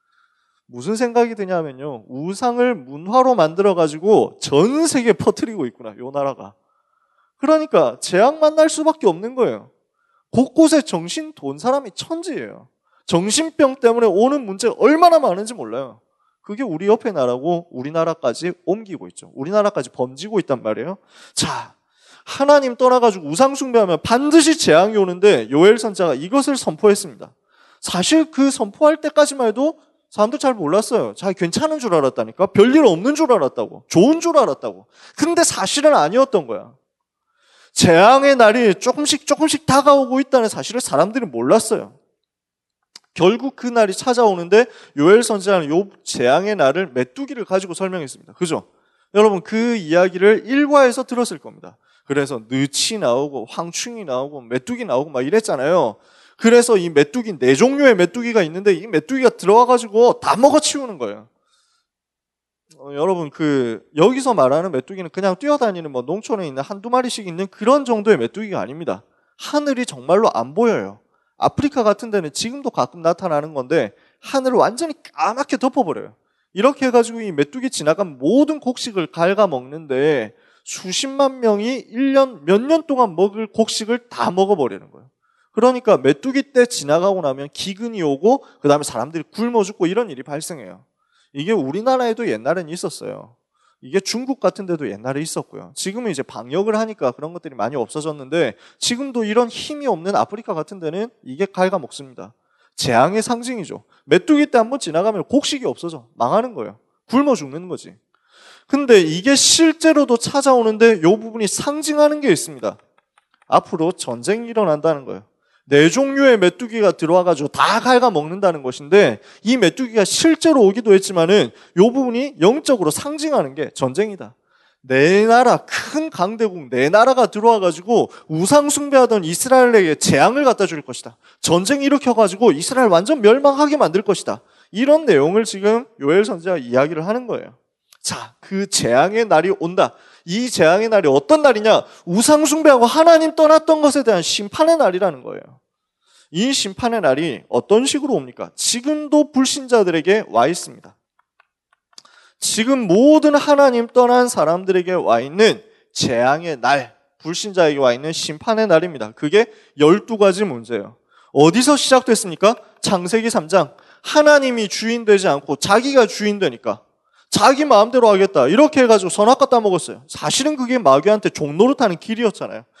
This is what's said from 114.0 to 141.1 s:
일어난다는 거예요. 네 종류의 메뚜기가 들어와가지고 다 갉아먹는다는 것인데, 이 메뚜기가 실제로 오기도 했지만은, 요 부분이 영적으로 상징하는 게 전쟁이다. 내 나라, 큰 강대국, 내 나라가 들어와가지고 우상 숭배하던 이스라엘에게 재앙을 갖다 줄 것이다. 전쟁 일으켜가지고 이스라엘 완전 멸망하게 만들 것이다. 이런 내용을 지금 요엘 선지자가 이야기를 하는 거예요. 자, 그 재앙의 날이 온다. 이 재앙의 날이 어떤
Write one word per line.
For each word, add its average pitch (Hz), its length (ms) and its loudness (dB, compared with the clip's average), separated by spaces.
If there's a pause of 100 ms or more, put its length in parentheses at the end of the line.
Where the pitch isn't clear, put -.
일어난다는 160 560 -2
거예요. 98 180 -14 (480)
네 147 200 6
종류의 269 480 2
메뚜기가 202 540 0
들어와가지고 165 580 0
다 185 300 2
갉아먹는다는 196 800 0
것인데, 143 580 2 (220)
이 247 160 0
메뚜기가 214 480 0
실제로 320 560 2
오기도 202 320 4
했지만은, 180 560 2 (260)
요 220 160 4
부분이 254 480 -4
영적으로 214 500 2
상징하는 285 640 -4
게 143 200 -8
전쟁이다. 139 600 -6 (460)
내 156 460 2
나라, 233 320 4
큰 - 500 -8
강대국, 185 640 -6
내 127 180 0
나라가 240 380 4
들어와가지고 196 840 0 (180)
우상 262 420 2
숭배하던 262 540 2
이스라엘에게 220 720 2
재앙을 240 480 2
갖다 220 200 2
줄 160 160 -6
것이다. - 380 -16 (220)
전쟁 196 420 0
일으켜가지고 226 720 2
이스라엘 247 360 0
완전 208 320 2
멸망하게 277 560 4
만들 190 240 2
것이다. 127 400 -4 (300)
이런 285 340 2
내용을 185 400 2
지금 208 400 -2 (160)
요엘 160 240 2
선지자가 180 340 -6
이야기를 143 480 -2
하는 240 200 -6
거예요. 160 280 -10 (460)
자, - 400 -12
그 196 280 -6
재앙의 180 580 0
날이 175 320 2
온다. 170 340 -2 (380)
이 233 200 -4
재앙의 196 400 2
날이 196 180 2
어떤 147 320 4